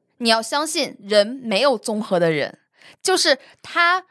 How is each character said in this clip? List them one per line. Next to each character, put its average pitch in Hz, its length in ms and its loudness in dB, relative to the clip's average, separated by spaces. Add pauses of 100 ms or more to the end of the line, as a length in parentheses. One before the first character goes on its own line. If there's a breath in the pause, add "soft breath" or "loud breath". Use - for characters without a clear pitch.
(180)
你 233 100 -2
要 226 140 2
相 294 240 -4
信 320 340 -6
人 202 260 2 (160)
没 226 200 -2
有 262 160 2
综 214 220 -4
合 180 200 0
的 165 100 2
人， 147 280 -4 (440 soft breath)
就 370 140 0
是 320 220 2 (240 loud breath)
他 349 480 0